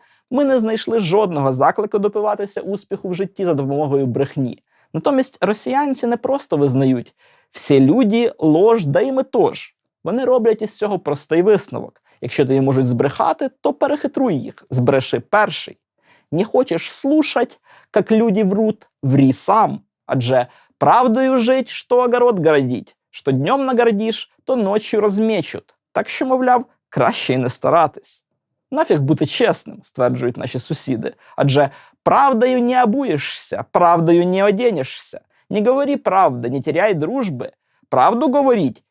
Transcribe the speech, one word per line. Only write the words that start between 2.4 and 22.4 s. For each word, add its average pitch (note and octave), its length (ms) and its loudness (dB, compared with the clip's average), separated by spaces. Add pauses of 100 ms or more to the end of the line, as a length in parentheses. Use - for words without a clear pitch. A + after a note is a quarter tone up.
успіху G3 480 -8
в F3+ 60 -4
житті F#3+ 300 -6
за F3 80 2
допомогою C#3 520 -2
брехні. C3 580 -4 (300)
Натомість C4 480 -2
росіянці B3+ 680 -2
не A#3 100 0
просто B3+ 400 -4
визнають: C3+ 580 0 (340)
«Всі - 300 2
люди G#3+ 600 4
ложь, F3+ 460 4
да D3 160 0
і C4+ 100 -2
ми C4 120 -2
тож». - 520 -2 (280)
Вони A3+ 220 -4
роблять A3+ 360 2
із G#3+ 160 -8
цього G3+ 220 -4
простий D3+ 420 -2
висновок. F3+ 600 -2 (200)
Якщо C3+ 240 0
тобі C3+ 160 2
можуть C3+ 260 2
збрехати, C3+ 640 0 (120)
то C#4+ 120 -2
перехитруй C#4 600 -2
їх, - 340 -10
збреши B2+ 500 0
перший. G3+ 580 -2 (540)
Не E3+ 140 0
хочеш A3 460 -2
слушать, C#4+ 680 -2 (360)
як G3 160 0
люди A3 320 2
врут, G#3+ 440 -2 (160)
врі C3+ 300 4
сам. F#3+ 480 0 (240)
Адже B2+ 420 0 (300)
правдою B3+ 600 2
жить, B3+ 320 0
що - 280 -2
огород A#3+ 480 2